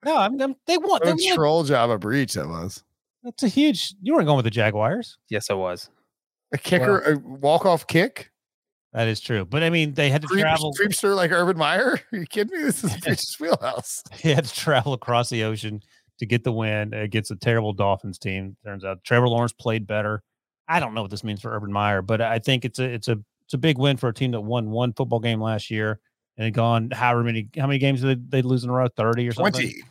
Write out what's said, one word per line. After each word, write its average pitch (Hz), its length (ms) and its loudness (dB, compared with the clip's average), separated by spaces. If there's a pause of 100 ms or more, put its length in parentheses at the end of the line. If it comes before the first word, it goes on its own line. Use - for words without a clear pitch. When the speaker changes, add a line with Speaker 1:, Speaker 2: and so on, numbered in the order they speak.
Speaker 1:
No, 302 120 2
I'm, 240 240 0
I'm, 269 140 -2 (120)
they 349 120 2
want, 392 120 0
Speaker 2:
What 330 140 2
Speaker 1:
they - 60 4
Speaker 2:
a - 40 4
Speaker 1:
want 359 200 0
Speaker 2:
troll 156 300 4
job 123 260 4
of 107 100 0
Breach 117 340 0
that 76 140 -4
was. 82 340 -8 (400)
Speaker 1:
That's 247 200 -10
a 240 60 4
huge, 277 540 2
you 262 120 0
weren't 214 120 4
going 147 100 4
with 120 80 2
the 113 60 0
Jaguars. 110 680 0 (100)
Speaker 3:
Yes, 104 220 -4
I 101 40 2
was. 92 340 -4 (640)
Speaker 2:
A 139 60 -2
kicker, 180 460 2
Speaker 1:
Well, 151 100 4
Speaker 2:
a 143 40 -2
walk-off 151 680 2
kick? - 440 0 (600)
Speaker 1:
That 113 160 0
is 107 120 -2
true. 107 240 -2
But, 135 200 -2
I 165 60 4
mean, 156 240 2
they 143 160 4
had 147 120 2
to 151 60 -10
Speaker 2:
Creep-, 185 140 2
Speaker 1:
travel. 156 320 0
Speaker 2:
creepster 202 420 2
like 175 160 2
Urban 175 260 2
Meyer? 180 480 2
<laughs> - 60 -12
Are 214 60 -6
you 170 80 -6
kidding 233 300 -4
me? 311 80 -4
This 233 200 -2
is 120 120 -2
Speaker 1:
<laughs> 175 40 -10
Speaker 2:
Breach's - 400 -4
wheelhouse. - 600 -4 (100)
Speaker 1:
He - 200 -2
had 127 120 2
to - 100 -10
travel 139 380 0
across 120 360 0
the 113 160 -2
ocean 107 360 -6 (380)
to 113 80 -6
get 117 180 0
the 123 80 0
win 107 420 -2
against 107 380 -4
a 101 40 -10
terrible 113 360 0
Dolphins 98 460 -2
team. 95 460 -6
Turns 98 200 -12
out 95 180 -8
Trevor 123 260 4
Lawrence 117 240 0
played 110 360 -2
better. 107 340 -2 (460)
I 165 100 2
don't 117 160 -4
know 113 80 -2
what 98 80 -6
this 101 140 -10
means 104 160 -4
for 113 120 -8
Urban 104 200 -6
Meyer, 104 300 2
but 110 180 0
I 113 180 0
think 127 260 0
it's 120 140 -6
a, 127 60 0
it's 123 240 -6
a, 110 100 0 (260)
it's - 100 -14
a 127 40 0
big 139 200 2
win 139 180 2
for 127 120 -2
a 110 60 -2
team 127 180 -2
that 113 80 -4
won 110 300 -2
one 117 220 0
football 117 280 -2
game 113 200 0
last 110 300 -4
year 107 300 -2 (360)
and 110 80 -6
had 110 100 -2
gone 117 360 2
however 120 340 2
many, 113 320 -2
how 135 100 -2
many 139 120 2
games 135 240 2
did 127 280 0
they, 135 100 2
they 123 60 2
lose 127 180 2
in 123 60 -4
a - 20 -2
row? 127 160 2
Thirty 117 400 0
or 117 40 -2
something? 185 200 2
Speaker 2:
Twenty. - 220 -2 (160)